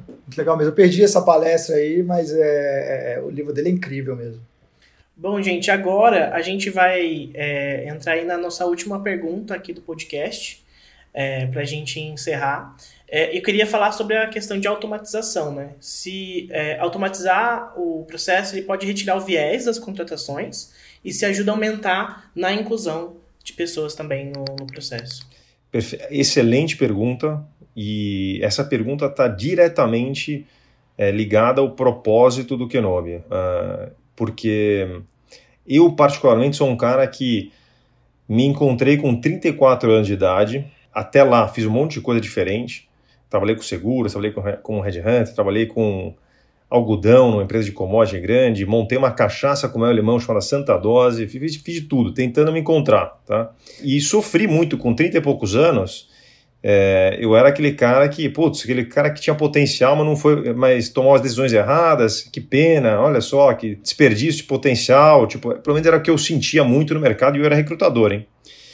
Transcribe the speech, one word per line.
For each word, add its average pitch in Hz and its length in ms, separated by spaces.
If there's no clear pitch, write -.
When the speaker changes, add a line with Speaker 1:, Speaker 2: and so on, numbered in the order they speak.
Speaker 1:
muito - 300
legal 160 200
mesmo. 156 140
Eu 156 40
perdi 185 280
essa 202 200
palestra 165 540
aí, 156 260
mas 175 300
é, 139 840
é, 127 40
o 143 100
livro 147 220
dele 147 180
é - 20
incrível 135 420
mesmo. 120 280
Speaker 2:
Bom, 196 240
gente, 190 300
agora 190 640
a 170 80
gente 190 260
vai, 180 640
é, 143 560
entrar 156 240
aí 165 140
na 175 100
nossa 175 300
última 196 360
pergunta 185 520
aqui 180 180
do 175 80
podcast, - 800
é, 135 320
pra 143 180
gente 151 340
encerrar. 147 800
É, 160 280
eu 180 40
queria 208 260
falar 208 260
sobre 214 240
a 220 100
questão 208 320
de 196 80
automatização, 208 880
né? 139 160
Se, 185 720
é, 156 280
automatizar 196 1000
o 165 240
processo, 190 500
ele 190 120
pode 196 180
retirar 196 320
o - 40
viés 190 440
das 226 140
contratações 170 920
e 196 80
se 196 120
ajuda 202 280
a - 20
aumentar 214 800
na 185 180
inclusão 202 640
de - 100
pessoas 156 420
também 139 320
no, 139 180
no 135 80
processo. 127 600
Speaker 3:
Perfe-, - 300
excelente 139 640
pergunta, 123 680
e 101 680
essa 104 220
pergunta 139 440
tá 135 200
diretamente, 139 1160
é, 101 120
ligada 110 500
ao 131 100
propósito 123 840
do 120 100
Kenobi, 90 640
ah, 92 600
porque 104 840
eu, 160 260
particularmente, 139 640
sou 143 120
um 120 80
cara 127 300
que 120 460
me 117 160
encontrei 139 520
com 143 180
trinta 156 320
e 156 60
quatro 127 400
anos 107 140
de 101 80
idade. 101 500
Até 107 300
lá, 120 240
fiz 113 200
um 107 40
monte 143 240
de - 60
coisa 120 180
diferente. 110 720
Trabalhei 104 260
com 110 80
seguros, 101 500
trabalhei 104 200
com 104 80
re-, 101 160
com 107 240
headhunter, 104 540
trabalhei 107 320
com 95 480
algodão 117 600
numa 104 120
empresa 107 220
de 98 80
commodity 98 480
grande, 110 440
montei 110 320
uma 131 140
cachaça 135 580
com 113 100
mel 117 140
e - 20
limão 113 240
chamada 110 220
Santa 139 380
Dose, 117 500
fiz, 147 280
fiz 170 180
de 165 80
tudo, 139 320
tentando 151 360
me 165 100
encontrar, 147 640
tá? 113 260
E 139 180
sofri 208 460
muito, 156 320
com 120 160
trinta 165 240
e - 20
poucos 135 340
anos, 127 540
é, 98 580
eu 110 160
era 131 140
aquele 143 220
cara 131 360
que, 147 200
putz, 151 360
aquele 123 200
cara 143 260
que 147 100
tinha 156 160
potencial, 147 580
mas 151 120
não 151 100
foi, 147 380
mas 127 340
tomou 135 260
as 135 60
decisões 127 320
erradas, 123 720
que - 180
pena, 131 600
olha 147 200
só, 139 340
que 107 220
desperdício 143 680
de - 20
potencial, 135 840
tipo, - 300
pelo 147 160
menos 156 120
era 165 120
o 151 40
que 165 80
eu 156 80
sentia 151 460
muito 147 300
no 156 60
mercado 135 360
e 143 40
eu 151 60
era 147 80
recrutador, 147 580
hein? 104 140